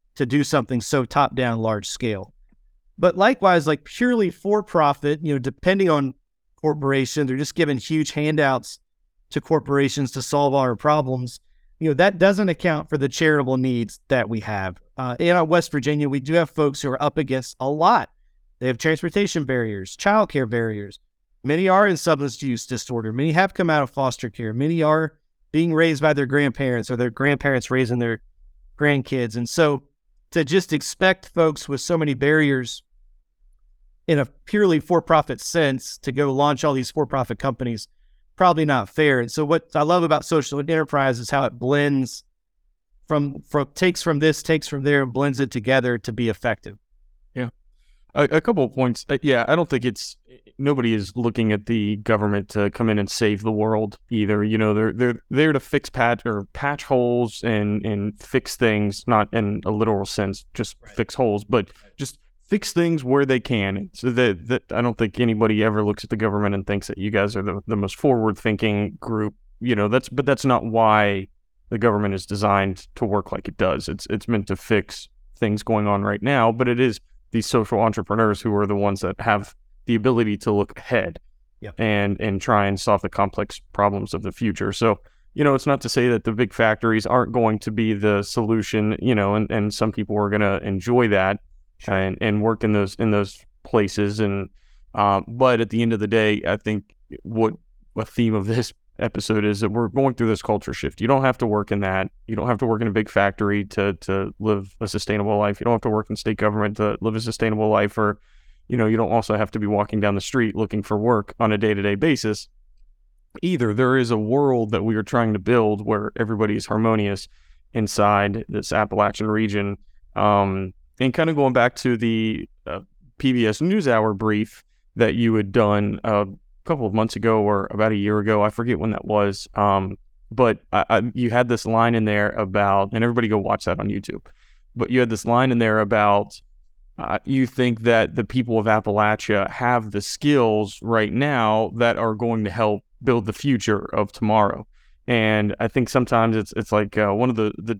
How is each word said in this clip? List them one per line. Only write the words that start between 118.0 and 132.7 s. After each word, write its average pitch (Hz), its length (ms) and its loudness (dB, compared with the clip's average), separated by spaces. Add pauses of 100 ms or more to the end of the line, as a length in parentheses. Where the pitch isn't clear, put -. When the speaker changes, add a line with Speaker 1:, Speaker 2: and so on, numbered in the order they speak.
Speaker 2:
this - 220 -6
Appalachian 104 540 0
region. 104 540 -2 (360)
Um, 98 600 2 (240)
and 127 120 2
kind 165 200 0
of 156 40 -2
going 135 180 2
back 123 240 4
to 123 200 0
the, 110 500 -2 (200)
uh, 87 140 -8 (360)
P 131 160 0
B 117 140 4
S 107 120 0
NewsHour 135 560 2
brief 107 480 -2 (320)
that 110 200 2
you 113 180 2
had 101 180 0
done 104 520 2
a 104 240 0 (360)
couple 143 220 -4
of 98 80 -2
months 110 220 0
ago 110 260 2
or 101 300 0
about 110 200 2
a 107 40 0
year 104 240 0
ago, 104 240 2
I 107 80 2
forget 117 260 -2
when 107 140 -2
that - 120 -6
was. 101 520 0
Um, 98 420 0 (320)
but 113 300 2 (120)
I, 107 200 2
I, 113 240 2
you 123 160 -2
had 123 180 0
this 117 160 -2
line 113 300 2
in 110 100 2
there 104 260 2
about, 98 640 0